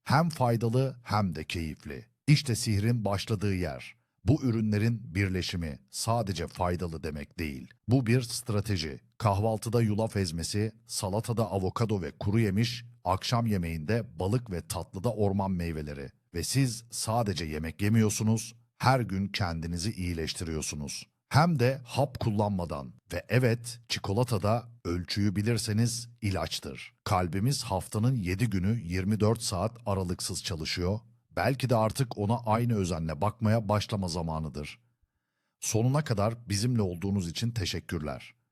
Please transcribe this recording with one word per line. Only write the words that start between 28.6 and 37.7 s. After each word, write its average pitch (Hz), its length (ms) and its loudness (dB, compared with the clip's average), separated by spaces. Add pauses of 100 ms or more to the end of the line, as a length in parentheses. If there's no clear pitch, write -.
yirmi 92 400 0
dört 113 220 4
saat 98 340 -2 (100)
aralıksız 95 580 -2
çalışıyor. 87 560 -2 (360)
Belki 120 340 0
de 120 60 4
artık 110 420 0
ona 104 180 0
aynı 113 380 0
özenle 82 460 -2
bakmaya 107 480 2
başlama 101 400 0
zamanıdır. 78 720 -4 (840)
Sonuna 127 440 2
kadar 113 440 0
bizimle 110 340 2
olduğunuz 92 460 0
için 117 220 -2
teşekkürler. 80 840 -4 (180)